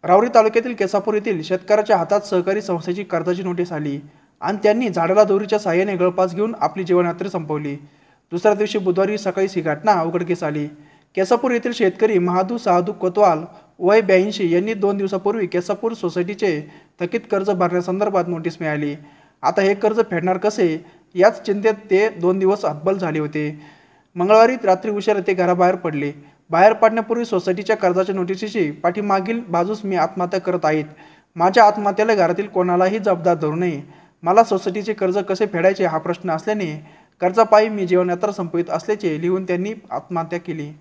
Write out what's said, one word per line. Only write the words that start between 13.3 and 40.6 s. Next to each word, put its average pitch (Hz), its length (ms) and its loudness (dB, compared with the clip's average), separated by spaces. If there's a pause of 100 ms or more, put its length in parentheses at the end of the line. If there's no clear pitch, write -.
वय 202 220 4
ब्याऐंशी 190 520 2
यांनी 202 200 0
दोन 202 240 0
दिवसापूर्वी 196 500 -2
केसापूर 202 460 -4
सोसायटीचे 180 800 -4 (280)
थकीत 185 220 -4 (100)
कर्ज 196 180 0
भरण्यासंदर्भात 180 800 0
नोटीस 160 320 -6
मिळाली. 147 360 -4 (460)
आता 170 200 0
हे 196 120 2
कर्ज 214 260 0 (120)
फेडणार 180 260 -2
कसे, 175 480 -2 (300)
याच 190 300 2
चिंतेत 208 280 0
ते 202 360 0
दोन 185 300 -2
दिवस 196 260 0
हतबल 160 320 -2
झाले 156 220 -2
होते. 151 420 -4 (540)
मंगळवारी 220 480 6
रात्री 190 280 2
उशिरा 208 360 0
ते 196 60 0
घराबाहेर 180 420 2
पडले. 147 580 -6 (160)
बाहेर 185 240 6
पडण्यापूर्वी 226 520 0
सोसायटीच्या 196 520 -2
कर्जाच्या 190 380 0
नोटिशीची 190 560 -4
पाठीमागील 196 760 -2
बाजूस 180 340 -2
मी 190 120 -4
आत्महत्या 180 440 -2
करत 180 240 -4
आहेत. 156 220 0 (500)
माझ्या 190 280 6
आत्महत्येला 214 520 2
घरातील 180 320 0
कोणालाही 185 520 0
जबाबदार 180 360 2
धरू 151 200 -2
नये. 165 260 -4 (420)
मला 185 200 6
सोसायटीचे 208 500 -2
कर्ज 190 240 0
कसे 190 280 -2
फेडायचे 196 400 0
हा 165 120 -2
प्रश्न 175 340 -4
असल्याने 160 560 -6 (340)
कर्जापायी 214 480 4
मी 202 180 -4
जीवनयात्रा 180 440 0
संपवित 170 380 -4
असल्याचे 165 520 -4
लिहून 185 220 -2
त्यांनी 185 300 -4 (180)
आत्महत्या 165 480 -6
केली. 156 420 -10